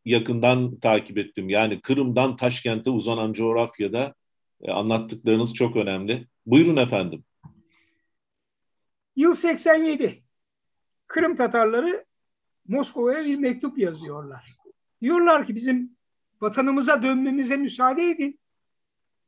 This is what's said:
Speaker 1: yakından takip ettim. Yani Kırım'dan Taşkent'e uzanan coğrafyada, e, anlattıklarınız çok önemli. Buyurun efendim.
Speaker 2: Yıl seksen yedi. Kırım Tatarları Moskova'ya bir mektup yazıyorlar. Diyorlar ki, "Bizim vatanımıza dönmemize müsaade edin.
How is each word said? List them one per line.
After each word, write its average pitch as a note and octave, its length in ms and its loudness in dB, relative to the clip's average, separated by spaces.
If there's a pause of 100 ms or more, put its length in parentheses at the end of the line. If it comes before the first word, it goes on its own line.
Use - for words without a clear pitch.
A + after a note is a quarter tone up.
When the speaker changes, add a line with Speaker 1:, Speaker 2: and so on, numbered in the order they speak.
Speaker 1:
yakından A#2+ 760 0
takip G#2+ 380 0
ettim. G2 320 -6
Yani G#2+ 320 0
Kırım'dan C3 540 0
Taşkent'e B2 540 -4
uzanan A2+ 440 -2
coğrafyada, A2+ 840 -2 (460)
e, - 100 -8
anlattıklarınız A2 840 0
çok A#2+ 220 0
önemli. G2+ 520 -2 (180)
Buyurun D3+ 320 6
efendim. G2 460 0 (1900)
Speaker 2:
Yıl E4 200 4
seksen D#4+ 480 2
yedi. D4 400 -2 (840)
Kırım E4 280 0
Tatarları A#3+ 680 0 (640)
Moskova'ya C4+ 580 -2
bir C#4+ 140 -2
mektup B3 380 -4
yazıyorlar. D3+ 760 -6 (460)
Diyorlar D#4+ 460 4
ki, G#3 80 -6
"Bizim B3 420 -4 (440)
vatanımıza C4 600 0
dönmemize C4 540 0
müsaade C4+ 520 0
edin. C#4+ 300 -4 (880)